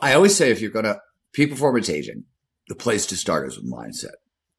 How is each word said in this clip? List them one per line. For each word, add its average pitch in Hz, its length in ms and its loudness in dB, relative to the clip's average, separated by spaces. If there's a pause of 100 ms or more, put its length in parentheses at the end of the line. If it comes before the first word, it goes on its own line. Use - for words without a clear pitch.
I 139 140 2
always 196 200 6
say, 139 160 4
if 107 100 0
you're 107 100 -6
gonna, 110 300 -2 (320)
peak 147 180 2
performance 127 400 0
aging, 57 340 -8 (440)
the - 60 -12
place 110 320 -2
to 92 100 -6
start 78 300 -2
is 64 120 -12
with 57 120 -10
mindset. 57 440 -14 (440)